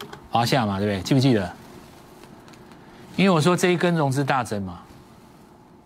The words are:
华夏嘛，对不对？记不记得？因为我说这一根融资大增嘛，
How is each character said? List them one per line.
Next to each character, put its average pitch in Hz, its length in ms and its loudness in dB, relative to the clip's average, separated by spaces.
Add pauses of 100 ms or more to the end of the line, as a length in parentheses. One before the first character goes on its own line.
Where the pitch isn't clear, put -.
(300)
华 117 160 0
夏 120 200 0
嘛， 98 140 -4
对 104 80 -2
不 104 60 -2
对？ 95 80 -6
记 90 120 -2
不 139 60 4
记 131 140 4
得？ 95 160 0 (1700)
因 175 80 2
为 196 60 4
我 170 100 4
说 175 160 4
这 180 140 2
一 180 80 2
根 175 180 0
融 143 160 0
资 139 120 -2
大 131 200 -2
增 104 200 -6
嘛， 85 160 -12 (1080)